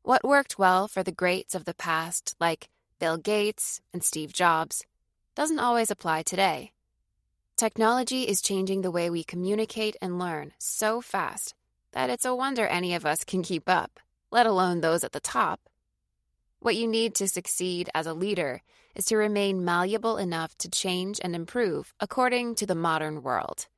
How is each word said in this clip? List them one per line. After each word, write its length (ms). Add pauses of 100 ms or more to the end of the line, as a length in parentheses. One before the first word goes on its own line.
What 220
worked 340
well 300
for 160
the 80
greats 420
of 120
the 100
past, 640
like 280 (300)
Bill 200
Gates 640 (140)
and 100
Steve 300
Jobs, 540 (480)
doesn't 240
always 320
apply 320
today. 480 (880)
Technology 680
is 180
changing 420
the 60
way 200
we 120
communicate 800
and 160
learn 420
so 420
fast 520 (380)
that 180
it's 140
a 100
wonder 320
any 280
of 120
us 200
can 180
keep 240
up, 320 (320)
let 140
alone 340
those 240
at 80
the 80
top. 400 (1000)
What 180
you 100
need 280
to 120
succeed 680
as 140
a 60
leader 480 (340)
is 120
to 100
remain 480
malleable 500
enough 440
to 100
change 520
and 140
improve 640
according 560
to 100
the 100
modern 480
world. 440 (100)